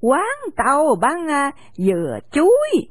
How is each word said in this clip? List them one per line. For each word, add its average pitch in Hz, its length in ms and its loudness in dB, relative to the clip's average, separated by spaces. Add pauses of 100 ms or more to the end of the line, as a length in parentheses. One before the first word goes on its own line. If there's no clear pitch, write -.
Quán 349 340 0 (200)
tao 285 460 2
bán, 320 260 -2
à, 285 240 -2 (220)
dừa 170 460 -2 (120)
chuối 453 600 2